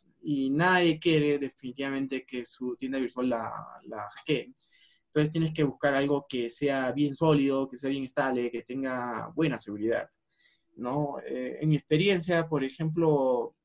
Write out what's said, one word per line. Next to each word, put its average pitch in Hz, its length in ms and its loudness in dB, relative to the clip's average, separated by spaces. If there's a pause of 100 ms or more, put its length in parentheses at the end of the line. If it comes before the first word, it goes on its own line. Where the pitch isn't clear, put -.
(220)
y 135 280 -2
nadie 170 480 4
quiere 147 400 4
definitivamente 135 840 -6
que 123 200 -8
su 123 320 -8
tienda 135 220 -6
virtual 127 300 -2
la, 113 240 -2 (320)
la 104 240 -10
hackeen. - 460 -4 (500)
Entonces 151 260 0
tienes 160 220 0
que 156 120 0
buscar 139 300 0
algo 143 340 2
que 120 220 -2
sea 139 420 0
bien 139 220 0
sólido, 139 540 4
que 127 80 -14
sea 135 140 -4
bien 139 140 -4
estable, 127 460 0
que 117 120 -6
tenga 123 720 -6
buena 147 240 0
seguridad, 107 500 -2 (680)
¿no? 139 400 -4 (100)
Eh, 127 340 -6
en 156 80 0
mi 151 80 6
experiencia, 170 720 2
por 143 160 0
ejemplo 143 880 2 (100)